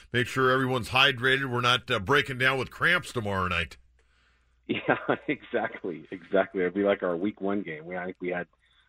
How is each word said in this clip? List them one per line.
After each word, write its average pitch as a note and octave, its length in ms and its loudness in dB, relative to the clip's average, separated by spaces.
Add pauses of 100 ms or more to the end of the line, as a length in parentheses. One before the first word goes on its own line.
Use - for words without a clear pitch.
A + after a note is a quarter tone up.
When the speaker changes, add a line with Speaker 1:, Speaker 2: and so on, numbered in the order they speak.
(140)
Speaker 1:
make A#2+ 140 2
sure C3 240 2
everyone's B2+ 380 0
hydrated. C3 600 2
We're A#2+ 100 0
not, B2 300 2
uh, A2+ 80 2
breaking C3+ 380 2
down C3 200 2
with B2+ 140 -4
cramps E3+ 400 0
tomorrow G2 380 0
night. E2+ 320 -2
Speaker 2:
<laughs> - 60 -20 (800)
Yeah, - 300 0 (320)
exactly, G#2+ 840 -6
exactly. F#2+ 520 -2
It'll F2+ 120 0
be G2+ 100 0
like G2+ 200 2
our F2 140 0
week G2 240 -4
one G2 220 -2
game. D#2 220 -12
We, F3+ 120 -10
I F3+ 80 -8
think F#3 160 -10
we F3+ 80 -4
had, F3 180 -4 (420)